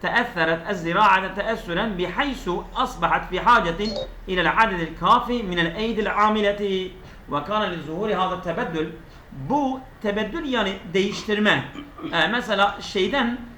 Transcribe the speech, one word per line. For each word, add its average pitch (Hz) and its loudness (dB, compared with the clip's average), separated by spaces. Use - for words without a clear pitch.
تأثرت 165 0
الزراعة 190 4
تأثرا 196 -2
بحيث 196 -2
أصبحت 170 0
في 180 -2
حاجة 190 4
إلى 185 0
العدد 190 4
الكافي 220 2
من 175 -2
الأيدي 214 0
العاملة. 202 2
وكان 165 -2
لظهور 175 -4
هذا 185 0
التبدل. 165 -4
Bu 262 0
tebeddül 214 -2
yani 202 0
değiştirme. 202 2
E, 165 4
mesela 208 2
şeyden 233 0